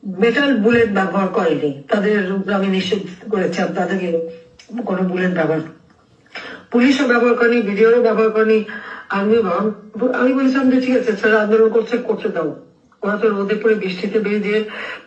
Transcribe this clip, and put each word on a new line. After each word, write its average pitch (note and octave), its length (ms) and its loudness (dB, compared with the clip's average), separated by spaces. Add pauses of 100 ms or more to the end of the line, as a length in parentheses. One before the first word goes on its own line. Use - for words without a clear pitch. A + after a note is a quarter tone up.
মেটাল A#3 500 2
বুলেট A3+ 360 4
ব্যবহার F#3+ 360 0
করেনি, D3+ 600 -2
তাদের G3+ 440 0
উপর G3 200 -4
আমি G3 140 0
নিষেধ F#3+ 640 -4
করেছিলাম F#3 440 -2
তাদেরকে F3 540 -2 (580)
কোনো F#3 160 -2
বুলেট F3+ 320 -2
ব্যবহার। D#3+ 260 0 (1080)
পুলিশও B3+ 380 4
ব্যবহার A#3+ 260 4
করেনি, A#3+ 280 2
বিডিআরও A3 400 4
ব্যবহার A3 280 2
করেনি, A3 340 2 (440)
আর্মিও G#3 340 2
ব্যবহার, G#3 720 -2
আমি B3 200 2
বলেছিলাম C4 380 2
যে B3+ 100 4
ঠিক B3+ 160 0
আছে, G#3+ 200 0
স্যার G#3+ 200 2
আন্দোলন A3 320 4
করছে, A3+ 300 0
করতে A3 300 -4
দাও, D#3+ 380 -6 (360)
ওরা G3+ 140 -2
তো A3+ 120 2
রোদে G3+ 260 -2
পড়ে A3 200 2
বৃষ্টিতে G3 440 -4
বেরিয়ে G#3 460 -2 (420)